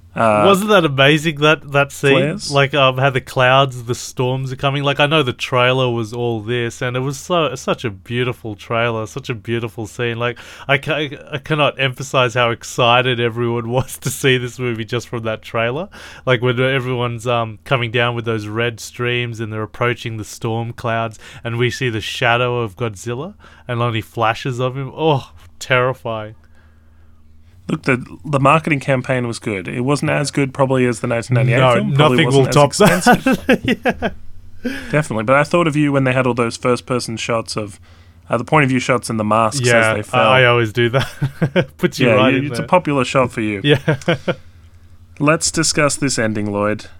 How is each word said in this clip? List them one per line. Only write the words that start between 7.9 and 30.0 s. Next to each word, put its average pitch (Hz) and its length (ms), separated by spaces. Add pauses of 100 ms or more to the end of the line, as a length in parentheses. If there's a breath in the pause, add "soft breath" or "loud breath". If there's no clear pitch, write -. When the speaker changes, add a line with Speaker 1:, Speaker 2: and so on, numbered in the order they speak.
Speaker 2:
beautiful 117 640
trailer, 113 520
such 135 240
a 127 40
beautiful 117 520
scene. 117 320
Like, 120 200 (300 loud breath)
I 139 80
ca-, 143 400 (160)
I 151 60
cannot 147 420
emphasize 131 540
how 120 160
excited 123 680
everyone 117 500
<laughs> - 0
was 123 300
to 135 100
see 131 260
this 123 220
movie 120 260
just 110 240
from 117 140
that 110 180
trailer. 120 480 (380 loud breath)
Like, 127 160
when 123 180
everyone's, 123 680
um, 117 380
coming 120 260
down 120 240
with 117 120
those 113 200
red 110 340
streams 120 600
and 113 100
they're 107 120
approaching 117 560
the 101 80
storm 117 480
clouds, 113 440 (240 loud breath)
and 117 140
we 120 140
see 127 180
the 110 140
shadow 123 580
of 107 160
Godzilla 120 580 (320 loud breath)
and 120 140
only 113 220
flashes 113 580
of 127 160
him. 135 180
Oh, 147 380 (260)
terrifying. 123 760 (1300 soft breath)
Speaker 1:
Look, 156 140
the, - 420
the 143 160
marketing 147 400
campaign 127 460
was 117 120
good. 95 300
It 123 140
wasn't 143 280